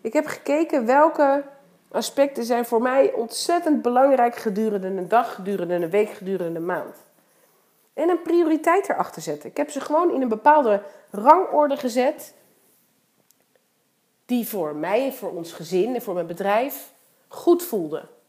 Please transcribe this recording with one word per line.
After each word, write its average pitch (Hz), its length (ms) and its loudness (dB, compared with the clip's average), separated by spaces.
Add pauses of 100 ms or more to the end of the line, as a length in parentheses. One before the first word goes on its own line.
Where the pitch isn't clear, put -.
Ik 226 120 -6
heb - 140 0
gekeken 302 600 -2
welke 285 580 4 (440)
aspecten 277 560 -2
zijn 233 200 -2
voor 233 180 0
mij 262 300 4
ontzettend 302 720 0
belangrijk 247 540 4
gedurende 208 500 -2
een 185 220 -6
dag, 226 260 2
gedurende 185 400 -4
een 170 160 -2
week, 214 200 2
gedurende 175 480 -6
een 165 80 -6
maand. 165 300 -6 (1000)
En 320 140 0
een 349 140 0
prioriteit 339 680 2
erachter - 340 -4
zetten. 151 280 -8
Ik - 60 -12
heb 294 140 -4
ze 277 100 -8
gewoon 330 340 0
in 269 80 0
een 254 60 -2
bepaalde 220 540 4 (280)
rangorde 285 680 2
gezet 254 580 -4 (1900)
die 240 220 -2
voor 156 260 -4
mij, 202 380 -2
voor 185 200 -10
ons 170 200 -10
gezin 180 420 -2
en 233 80 -4
voor 202 120 -6
mijn 175 120 -4
bedrijf 196 680 -4 (360)
goed - 340 2
voelde. 160 460 -6 (200)